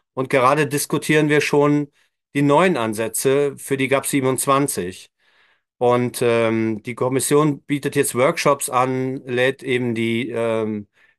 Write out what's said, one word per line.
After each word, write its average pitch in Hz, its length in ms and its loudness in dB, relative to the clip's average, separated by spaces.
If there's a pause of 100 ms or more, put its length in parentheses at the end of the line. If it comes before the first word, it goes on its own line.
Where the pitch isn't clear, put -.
(120)
Und 131 160 -6
gerade 139 380 2
diskutieren 151 640 0
wir 147 100 4
schon 147 480 2 (460)
die 143 80 0
neuen 151 340 4
Ansätze 123 800 -2
für - 220 -6
die 135 100 -2
gap 135 180 0
siebenundzwanzig. 131 1040 -2 (680)
Und, 123 420 0
ähm, 113 640 0
die 120 120 -10
Kommission 139 680 0
bietet 143 340 -4
jetzt 131 180 0
Workshops 143 540 0
an, 131 560 -2
lädt 127 380 -2
eben 123 320 -2
die, 113 360 -2
ähm, 113 580 -4 (300)